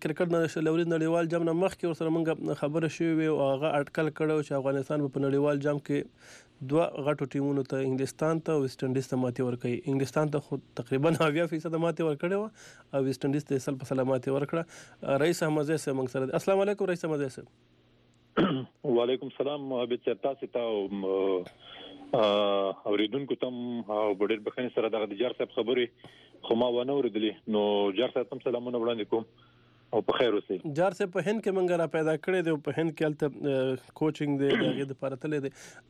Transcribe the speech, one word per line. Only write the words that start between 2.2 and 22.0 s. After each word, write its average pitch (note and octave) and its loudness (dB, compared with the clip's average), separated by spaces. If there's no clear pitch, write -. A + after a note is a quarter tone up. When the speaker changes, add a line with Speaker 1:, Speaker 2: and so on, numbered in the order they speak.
Speaker 1:
خبره D#3 0
شوې E3 0
وې، D#3 2
او C#3+ 2
هغه C#3 -2
اټکل D#3 -2
کړی D#3 2
و D3 0
چې - -6
افغانستان C#3 0
به C3 -6
په C#3+ 0
نړیوال C#3+ 2
جام C#3+ 0
کې C#3+ 0
دوه D#3+ 4
غټو D3 0
ټیمونو C#3 0
ته، C3+ -2
انګلستان D#3 -2
ته D#3+ 0
او D3 2
ویسټ C3 -4
انډیز C3 -2
ته، B2+ 0
ماتې B2 -2
ورکوي. B2 -2
انګلستان C#3 0
ته C#3+ 0
خو C#3 -6
تقریباً C#3 2
<laughs> E3 4
اویا D#3 2
فیصده D#3+ -4
ماتې E3 0
ورکړې F3 -2
وه، G#3+ -6
او C#3 2
ویسټ C3 -2
انډیز C#3+ 2
ته C#3 -2
یې C3 0
سل C#3+ -2
په - -10
سله C3 0
ماتې C3 0
ورکړه. E3 -2
آه، C#3 2
رئیس E3+ 2
احمد D3+ 0
زی D#3+ 2
صاحب C#3+ -2
موږ B2+ -2
سره C3 0
دی. D3 -2
السلام G3 4
علیکم، G3+ 0
رئیس F3 -4
احمد D3 -2
زی C3 -8
صاحب. - -20
Speaker 2:
<clears throat> C#3 0
وعلیکم B2 2
سلام، C#3 -4
عابد A#2+ -2
صاحب، A#2 0
تاسې C3 -2
ته B2 0
او، A2 0
م، G2 -4